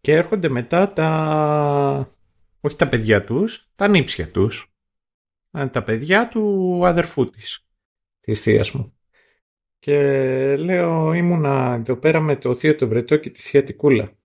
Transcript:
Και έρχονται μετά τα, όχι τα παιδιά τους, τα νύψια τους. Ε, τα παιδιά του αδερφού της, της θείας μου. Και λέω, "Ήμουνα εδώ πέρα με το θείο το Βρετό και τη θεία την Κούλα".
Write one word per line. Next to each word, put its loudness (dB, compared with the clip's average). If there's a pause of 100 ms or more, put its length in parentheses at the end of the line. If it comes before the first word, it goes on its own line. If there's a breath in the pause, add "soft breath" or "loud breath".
Και 0
έρχονται 0
μετά 0
τα, 0 (440)
όχι -6
τα 2
παιδιά 2
τους, -4
τα 0
νύψια 0
τους. -2 (800)
Ε, -6
τα -6
παιδιά 0
του 0
αδερφού 0
της, -18 (540)
της -4
θείας 0
μου. -10 (800)
Και 0
λέω, 0
"Ήμουνα 0
εδώ -4
πέρα 2
με 0
το -2
θείο 2
το 0
Βρετό 0
και -2
τη -20
θεία 2
την -8
Κούλα". 2